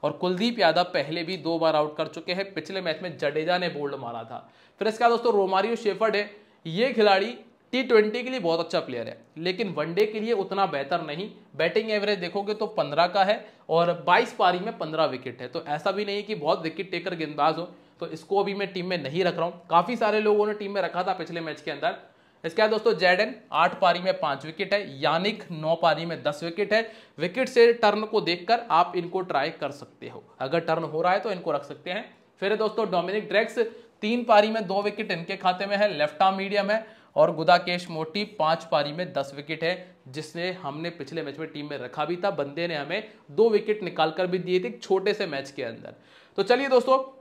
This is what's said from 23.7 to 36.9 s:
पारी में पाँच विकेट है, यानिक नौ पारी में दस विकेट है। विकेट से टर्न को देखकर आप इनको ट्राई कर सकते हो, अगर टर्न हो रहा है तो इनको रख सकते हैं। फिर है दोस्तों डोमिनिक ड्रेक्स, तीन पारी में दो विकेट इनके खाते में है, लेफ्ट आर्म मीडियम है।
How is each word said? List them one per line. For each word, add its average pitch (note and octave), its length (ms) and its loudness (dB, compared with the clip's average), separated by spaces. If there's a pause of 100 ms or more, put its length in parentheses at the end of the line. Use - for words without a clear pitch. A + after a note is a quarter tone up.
पारी F3 200 4
में F#3 200 0
पाँच C#3 260 -2
विकेट F3+ 280 -4
है, C#3 280 -4
यानिक E3+ 500 0
नौ D#3 240 0
पारी E3 300 2
में D#3+ 180 -6
दस D3 200 -2
विकेट F#3+ 300 -2
है। A3+ 180 0 (260)
विकेट F3+ 320 -2
से A#3 240 8
टर्न G#3+ 280 4
को G#3+ 200 0
देखकर F3 400 0 (100)
आप F3 240 4
इनको F3 260 -2
ट्राई D3+ 280 0
कर D3 220 -6
सकते - 380 -16
हो, A#2 140 -16 (160)
अगर C3+ 200 0
टर्न E3 240 -2
हो D#3 180 -4
रहा F3+ 120 4
है G#3 60 2
तो G#3+ 120 -4
इनको E3+ 200 -4
रख C#3+ 120 -2
सकते - 280 -12
हैं। G#3 260 -10 (220)
फिर G3 120 0
है G#3+ 60 0
दोस्तों G#3+ 340 0
डोमिनिक F#3 360 0
ड्रेक्स, A3+ 320 2 (420)
तीन A#3 220 0
पारी G#3+ 240 8
में A3 200 -2
दो F#3+ 140 -2
विकेट G3+ 300 -4
इनके E3+ 240 -4
खाते F#3 300 0
में G3+ 120 -2
है, G3+ 200 2
लेफ्ट D3 240 0
आर्म F#3+ 160 4
मीडियम G3 340 0
है। A3 260 -4 (180)